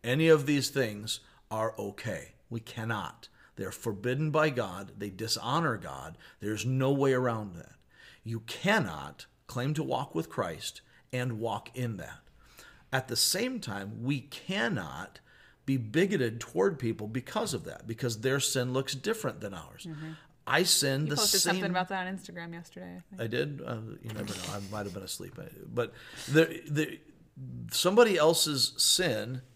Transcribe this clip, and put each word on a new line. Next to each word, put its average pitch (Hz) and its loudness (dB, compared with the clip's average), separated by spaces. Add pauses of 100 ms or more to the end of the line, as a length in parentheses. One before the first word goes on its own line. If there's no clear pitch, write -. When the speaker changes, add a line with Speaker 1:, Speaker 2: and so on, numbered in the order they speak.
Speaker 1:
any 147 4
of 151 10
these 143 4
things 110 -2 (300)
are 110 0
okay. 101 -6 (160)
We 117 -4
cannot. 113 -6 (280)
They're 98 -6
forbidden 123 -2
by 151 4
God. 101 -4
They 104 -6
dishonor 113 0
God. 73 -10 (240)
There's 104 -4
no 131 4
way 135 4
around 113 0
that. - -16 (520)
You 113 -4
cannot 151 0 (200)
claim 131 -2
to 151 -2
walk 135 -2
with 165 -2
Christ 85 -6 (320)
and 123 -2
walk 110 -4
in 120 -2
that. - -12 (720)
At 131 0
the 120 -2
same 240 2
time, 104 -6
we 135 0
cannot 113 -4 (460)
be 135 4
bigoted 123 2
toward 180 2
people 110 -2
because 135 -2
of 85 -4
that, - -12
because 113 -2
their 135 2
sin 127 0
looks 135 0
different 139 -4
than 101 -8
ours. - -14
Speaker 2:
Mm-hmm. 156 -10 (360)
Speaker 1:
I 156 6
sin 139 4
Speaker 2:
You 139 0
Speaker 1:
the 143 0
Speaker 2:
posted 196 4
Speaker 1:
same 202 4
Speaker 2:
something 190 0
about 180 0
that 185 -2
on 190 -6
Instagram 170 -12
yesterday, 175 -14
I 180 -14 (140)
think. 180 -4
Speaker 1:
I 113 -2
did. 135 -2
Uh, 120 -4 (260)
you 113 -8
never 110 -6 (100)
know. - -6
I 101 -6 (120)
might 104 -4
have 90 -8
been 95 -8
asleep. 92 -10
I, - -12 (280)
but 117 -2 (360)
the, 160 4
the, 147 -2 (720)
somebody 208 6
else's 151 4
sin 127 2 (140)